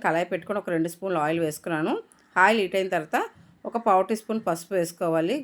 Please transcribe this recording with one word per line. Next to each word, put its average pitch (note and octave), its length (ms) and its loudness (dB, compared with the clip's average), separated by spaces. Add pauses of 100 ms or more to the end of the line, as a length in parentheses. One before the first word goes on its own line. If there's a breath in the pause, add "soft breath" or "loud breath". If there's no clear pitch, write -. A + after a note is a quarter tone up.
కళాయి F3 260 2
పెట్టుకొని F#3 300 -4
ఒక F#3 120 -8
రెండు E3 200 0
స్పూన్లు F#3 320 -4
ఆయిల్ E3 180 0
వేసుకున్నాను. D#3+ 500 -2 (500 soft breath)
ఆయిల్ A3 180 6
హీట్ F#3 180 -2
అయిన F#3+ 140 -2
తర్వాత E3 260 -2 (500 soft breath)
ఒక A#3 160 -4
పావు G3+ 220 6
టీ A3+ 140 -2
స్పూన్ A3+ 260 -4
పసుపు E3+ 320 -4
వేసుకోవాలి E3+ 640 0